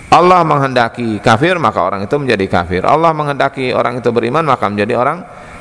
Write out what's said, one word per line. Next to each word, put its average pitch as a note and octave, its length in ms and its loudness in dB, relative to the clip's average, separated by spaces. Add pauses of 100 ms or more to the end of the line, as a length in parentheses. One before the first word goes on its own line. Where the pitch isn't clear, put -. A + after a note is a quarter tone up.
Allah F3 400 4
menghendaki B2 720 0
kafir, D3+ 400 2
maka G#2+ 240 0
orang G2 240 -4
itu C#3+ 80 -2
menjadi A#2 320 0
kafir. F2+ 400 -2
Allah D#3+ 240 2
menghendaki C3+ 640 -2
orang B2 240 -2
itu A2+ 160 0
beriman, B2+ 320 0
maka G#2+ 240 0
menjadi G#2 240 -2
orang C#3+ 320 -2 (340)